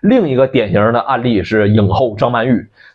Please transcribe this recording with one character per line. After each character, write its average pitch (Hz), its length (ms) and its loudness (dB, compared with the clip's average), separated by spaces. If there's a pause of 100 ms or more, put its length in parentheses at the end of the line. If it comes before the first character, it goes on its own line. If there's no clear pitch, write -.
另 214 260 2
一 131 80 -2
个 131 120 2
典 110 240 -2
型 107 220 2
的 120 80 0
案 123 220 -4
例 110 200 0
是 107 260 0
影 104 180 2
后 104 280 -2
张 123 160 -2
曼 120 160 -2
玉， 127 200 0 (280)